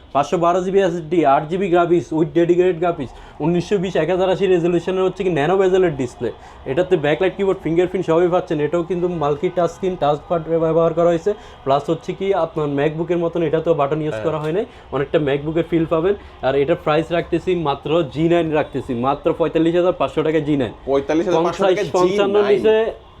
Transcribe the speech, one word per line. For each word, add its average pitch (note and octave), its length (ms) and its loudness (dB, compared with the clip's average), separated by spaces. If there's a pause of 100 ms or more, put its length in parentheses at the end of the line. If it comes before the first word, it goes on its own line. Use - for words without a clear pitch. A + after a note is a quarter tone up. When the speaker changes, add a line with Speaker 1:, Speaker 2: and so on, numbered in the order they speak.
(120)
Speaker 1:
পাঁচশো C#3+ 260 0
বারো F3 260 2
জিবি F#3+ 160 0
এসএসডি, E3+ 460 0
আট D3 240 2
জিবি F#3+ 180 -2
গ্রাফিক্স, E3+ 460 2
with D#3 240 0
dedicated F3 440 4
graphics, E3 320 -2 (260)
উনিশশো F3 380 0
বিশ F#3 180 -4
এক D#3+ 140 0
হাজার F#3+ 200 2
আশি F#3 180 0
রেজলিউশনের F3+ 560 2
হচ্ছে F#3 200 -2
কি F#3+ 60 -2
ন্যানো D#3+ 280 2
বেজেলের F#3 400 2
ডিসপ্লে। B2 340 -4 (340)
এটাতে F3 320 0
ব্যাকলাইট D#3+ 400 0
কিবোর্ড, F#3+ 260 0
ফিঙ্গারপ্রিন্ট F3 440 0
সবই E3+ 200 4
পাচ্ছেন। E3+ 320 0
এটাও D3 240 0
কিন্তু F3 240 -4
মাল্টিটাস্কিং, F3 920 -2
টাচ D3 180 2 (100)
প্যাড E3+ 200 -2
ব্যবহার E3 460 2
করা E3+ 120 2
হয়েছে। F3 280 0 (300)
প্লাস C#3 260 0
হচ্ছে E3 240 -4
কি G3 200 -2
আপনার D#3+ 340 -2
MacBook-এর D#3 500 -2
মতন E3+ 260 -2
এটাতেও D#3+ 300 0
বাটন D3 280 0
ইউজ D3+ 120 -4
Speaker 2:
হ্যাঁ। A2 100 -6
Speaker 1:
করা D#3 160 -2
হয় D#3 120 -4
নাই, G3+ 140 -2 (260)
অনেকটা C#3 280 -2
MacBook-এর D3+ 500 -2
ফিল E3 160 0
পাবেন। E3 280 0 (280)
আর C3 140 0
এটা C#3+ 200 2
প্রাইস D#3+ 360 -2
রাখতেছি E3+ 440 -2
মাত্র D3+ 480 -2 (100)
জি D#3+ 160 0
নাইন E3+ 220 2
রাখতেছি, C#3 420 -4
মাত্র C#3 400 0
পঁয়তাল্লিশ E3 420 0
হাজার F3+ 180 2
পাঁচশো D#3 300 -2
টাকায় D#3 180 0
জি D3 160 0
নাইন। A#2 140 -2 (140)
Speaker 2:
পঁয়তাল্লিশ C#3+ 420 0
হাজার E3+ 160 2
পাঁচশো F3 200 -2
টাকায় F#3 120 4
Speaker 1:
পঞ্চাশ, F#3 260 0
পঞ্চান্ন G3 340 2
Speaker 2:
জি G#3 80 4
নাইন। G3+ 120 2
Speaker 1:
নিচে A3 360 2 (280)